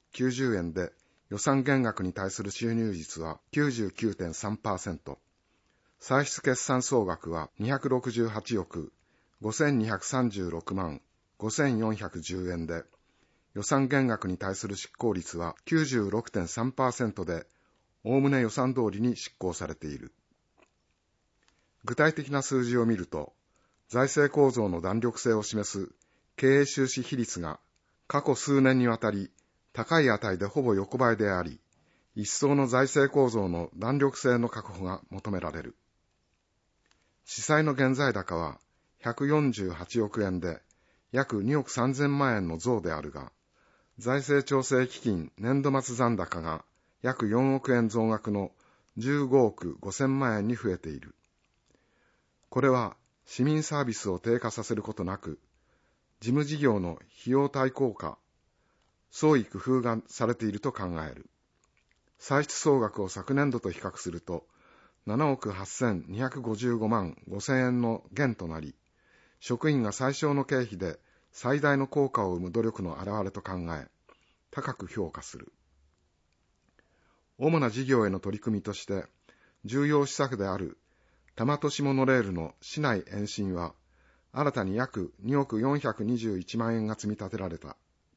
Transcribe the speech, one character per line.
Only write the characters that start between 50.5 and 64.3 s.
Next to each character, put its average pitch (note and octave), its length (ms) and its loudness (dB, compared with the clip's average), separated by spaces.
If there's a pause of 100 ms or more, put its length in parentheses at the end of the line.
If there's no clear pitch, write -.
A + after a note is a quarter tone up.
増 A2 160 -2
え F2 80 0
て D#2+ 120 -10
い C#2 100 -8
る。 - 160 -20 (1300)
こ B2+ 120 -2
れ C3+ 80 4
は B2 280 2 (300)
市 - 160 -2
民 D3+ 220 2
サ D3 160 -2
ー C#3 40 2
ビ A#2+ 80 -2
ス - 160 -6
を F2+ 120 -2
低 A#2 180 2
下 A#2 140 -4
さ A2+ 100 -6
せ A2+ 140 -4
る G#2 60 -2
こ A2 120 -8
と G2+ 80 -6
な F#2 160 -4
く、 - 220 -12 (800)
事 A2+ 100 -4
務 C#3+ 140 2
事 D3 120 -6
業 B2 240 4
の F2 120 -4
費 - 400 -8
用 C#3 180 4
対 C3 220 0
効 C3 200 0
果、 D#2+ 240 -8 (960)
創 D#3 260 4
意 A2 80 2
工 - 140 -12
夫 B2+ 240 2
が A#2 240 0
さ - 200 -4
れ A#2 80 2
て A2+ 120 -4
い G#2 60 0
る G2+ 80 -6
と C3 120 -2
考 G2 120 -6 (180)
え C#2+ 120 -10
る。 - 140 -20 (920)
歳 C#3 260 0
出 - 100 -10
総 C#3 260 4
額 G#2 220 -2
を F#2+ 60 -4
昨 G2 260 -6
年 C#3+ 160 2
度 A#2+ 100 -2
と F#2 100 -4
比 - 100 -8
較 F#2+ 160 -8
す - 140 -8
る E2 100 -8
と、 E2+ 260 -8 (580)